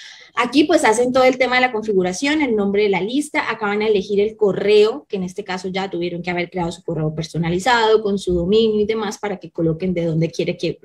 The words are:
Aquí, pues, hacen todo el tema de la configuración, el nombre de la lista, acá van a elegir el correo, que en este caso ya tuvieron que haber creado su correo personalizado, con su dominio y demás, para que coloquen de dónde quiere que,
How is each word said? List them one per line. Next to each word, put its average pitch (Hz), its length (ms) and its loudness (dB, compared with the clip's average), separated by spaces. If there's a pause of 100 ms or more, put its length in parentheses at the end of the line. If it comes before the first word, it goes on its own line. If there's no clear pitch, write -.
(380)
Aquí, 254 260 2
pues, 311 200 2
hacen 247 300 2
todo 254 100 4
el 254 140 4
tema 247 160 0
de 254 80 2
la 254 100 0
configuración, 214 720 0
el 247 120 0
nombre 202 280 0
de 214 80 2
la 185 100 0
lista, 277 500 -2
acá 214 180 -4
van 208 120 0
a 214 60 0
elegir 202 340 2
el 214 160 -2
correo, 208 720 2
que - 80 -6
en 190 60 -4
este 185 220 -8
caso 185 240 -6
ya 190 200 -4
tuvieron 170 320 -6
que 170 80 -8
haber 175 220 -4
creado 170 220 -4
su - 120 -16
correo 156 300 -4
personalizado, 190 880 0
con 202 160 0
su 185 160 -2
dominio 214 440 2
y 208 60 2
demás, 220 320 -4
para 220 220 -6
que 165 120 -16
coloquen 165 440 -2
de 170 100 -2
dónde 160 260 0
quiere 175 280 -4
que, 165 260 -4